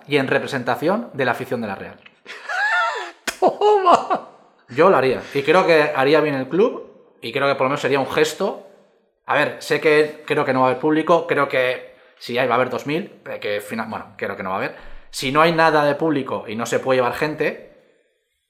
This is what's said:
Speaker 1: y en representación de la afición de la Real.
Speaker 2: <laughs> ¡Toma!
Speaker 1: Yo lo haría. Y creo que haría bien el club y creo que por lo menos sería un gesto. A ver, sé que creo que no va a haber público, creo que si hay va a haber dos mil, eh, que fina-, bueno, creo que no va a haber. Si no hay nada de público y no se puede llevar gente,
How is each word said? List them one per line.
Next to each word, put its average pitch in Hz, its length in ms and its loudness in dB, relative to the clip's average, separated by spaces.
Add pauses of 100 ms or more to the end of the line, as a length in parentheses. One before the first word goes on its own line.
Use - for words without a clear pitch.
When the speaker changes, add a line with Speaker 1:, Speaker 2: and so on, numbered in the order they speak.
Speaker 1:
y 143 80 2
en 131 120 0
representación 135 840 -2
de 139 140 -4
la 120 60 2
afición 120 280 -6
de 113 60 -6
la 98 80 -6
Real. 90 220 -14 (280)
Speaker 2:
<laughs> 679 1160 -6
¡Toma! 381 880 4 (400)
Speaker 1:
Yo 151 220 4
lo 170 60 6
haría. 127 240 2 (140)
Y 139 80 -2
creo 160 240 4
que 151 280 4
haría 139 260 4
bien 147 140 0
el 131 140 -4
club - 720 -2
y 117 120 -10
creo 135 160 0
que 139 60 2
por - 100 -2
lo 131 60 2
menos 143 100 -4
sería 135 200 2
un 131 100 -4
gesto. 190 560 -2 (600)
A - 80 -2
ver, 135 260 0
sé 147 200 -2
que 151 460 2
creo 147 180 0
que 139 80 0
no 131 80 0
va 131 60 4
a 131 40 4
haber 127 100 -2
público, 156 460 2
creo 143 220 0
que 127 460 -2 (240)
si 120 200 -6
hay 139 80 2
va 117 80 0
a - 20 2
haber 123 140 0
dos 117 160 -6
mil, 160 340 -6 (100)
eh, 104 100 -10
que 104 200 -4
fina-, 113 280 -8
bueno, 98 280 -10
creo 101 200 -6
que 104 60 -10
no 95 80 -6
va 95 60 -4
a - 20 -2
haber. 131 160 -6 (360)
Si 131 220 -6
no 151 100 4
hay 170 100 4
nada 160 320 4
de 147 100 2
público 139 540 -2
y 107 80 -8
no 117 100 -6
se 131 120 -2
puede 131 200 0
llevar 120 160 0
gente, - 580 -6 (760)